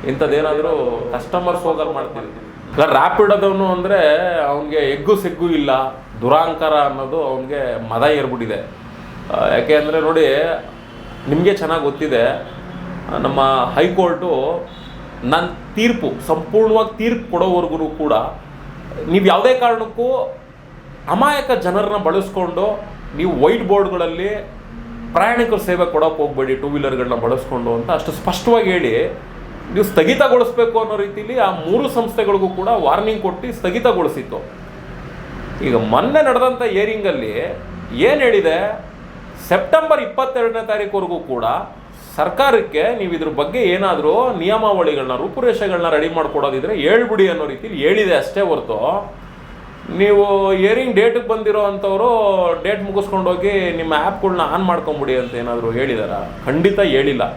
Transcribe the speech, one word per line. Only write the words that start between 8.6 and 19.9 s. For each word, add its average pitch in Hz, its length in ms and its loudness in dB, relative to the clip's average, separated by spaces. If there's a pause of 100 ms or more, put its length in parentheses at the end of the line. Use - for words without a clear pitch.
ಆ, - 240 4
ಯಾಕೆ 151 200 4
ಅಂದ್ರೆ 156 240 2
ನೋಡಿ, 156 360 4 (960)
ನಿಮ್ಗೆ 180 260 4
ಚೆನ್ನಾಗ್ 160 260 -2
ಗೊತ್ತಿದೆ, 135 760 0 (600)
ನಮ್ಮ 135 220 0 (340)
ಹೈಕೋರ್ಟು 175 560 2 (920)
ನನ್ 170 520 -2
ತೀರ್ಪು, 220 500 0
ಸಂಪೂರ್ಣವಾಗಿ 220 720 2
ತೀರ್ಪು 233 320 -2
ಕೊಡೋವರೆಗೂ 170 580 0
ಕೂಡ 156 240 -2 (960)
ನೀವ್ 185 180 4
ಯಾವ್ದೇ 202 280 6
ಕಾರಣಕ್ಕೂ 240 840 0 (720)